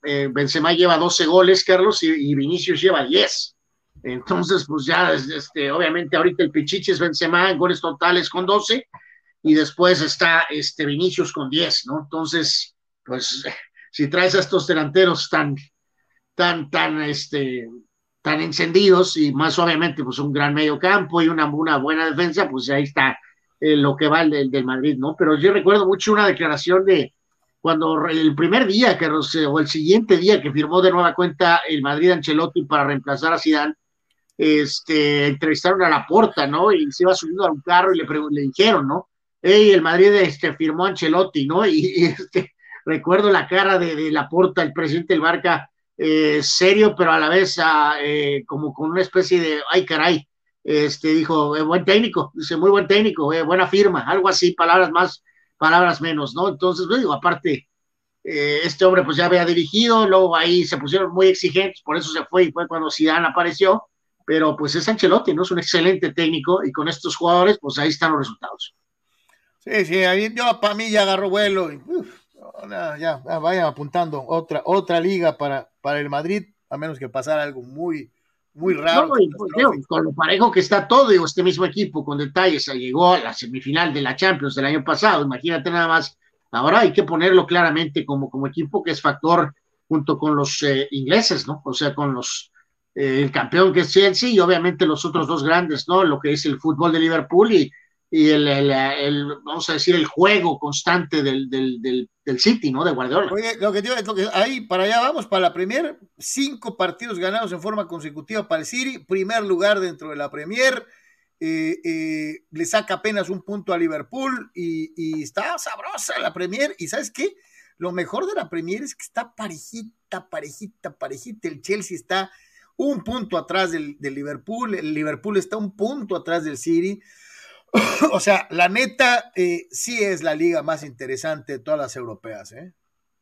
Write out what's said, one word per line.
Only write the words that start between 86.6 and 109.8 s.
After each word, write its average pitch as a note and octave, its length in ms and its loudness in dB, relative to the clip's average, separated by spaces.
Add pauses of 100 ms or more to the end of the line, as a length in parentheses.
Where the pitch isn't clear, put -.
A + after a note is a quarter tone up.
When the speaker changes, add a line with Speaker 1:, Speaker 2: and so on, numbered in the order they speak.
Speaker 1:
hay F3+ 140 4
que G3 100 2
ponerlo E3+ 420 2
claramente D#3+ 600 0
como, C#3 240 -4
como C3+ 180 -6
equipo D3+ 360 -6
que E3 80 -4
es D3 100 -6
factor D#3 520 0 (340)
junto D#3 300 -2
con D3+ 180 -2
los, C#3+ 280 -2
eh, C#3 280 0
ingleses, C#3+ 560 0
¿no? C#3+ 180 -10
O C3+ 80 -6
sea, C#3+ 200 -4
con C#3+ 200 -4
los, - 380 -10 (420)
eh, C3+ 300 -2
el C#3 80 -2
campeón D3+ 420 2
que F3 80 4
es D3 100 -4
Chelsea G3 380 2
y G#3+ 100 4
obviamente F3 460 2
los D#3 180 0
otros D#3 240 -4
dos D3+ 160 -2
grandes, D#3 460 0
¿no? F#3 140 4
Lo D3 160 2
que C#3+ 140 -2
es D3 120 -4
el C#3 140 -2
fútbol D#3+ 340 0
de E3 60 2
Liverpool E3 520 2
y, D3+ 180 4 (400)
y D#3 200 4
el, D3 180 4
el, C#3 240 2
el, C#3+ 540 -2 (180)
vamos D#3+ 260 -8
a E3 40 -4
decir, F3 220 2
el D#3 100 2
juego F3 520 2
constante D#3 640 -2
del, C3+ 280 -2
del, C3 320 -4
del, B2+ 280 -4 (140)
del B2+ 160 -4
City, G#3+ 320 2
¿no? C#3+ 140 -2
De F3 60 0
Guardiola. C3+ 420 -2
Speaker 2:
Oye, A3+ 260 -6
lo G3+ 140 0
que G3+ 80 -2
te G#3+ 80 -6
iba, B3 100 -4
lo G#3 160 -8
que, F#3+ 160 -2
ahí A3+ 300 -2
para F#3 220 -4
allá A3+ 180 0
vamos, C4+ 260 -2
para F#3+ 140 -2
la F3 120 0
Premier, B3+ 460 -6 (180)
cinco C4+ 600 -8
partidos F#3 420 -6
ganados G3 320 -4
en F3 80 -10
forma G3+ 280 -6
consecutiva E3 600 -10
para D#3+ 140 -4
el D3+ 40 -12
City, B3+ 340 -8
primer G3 440 -4
lugar G3 380 0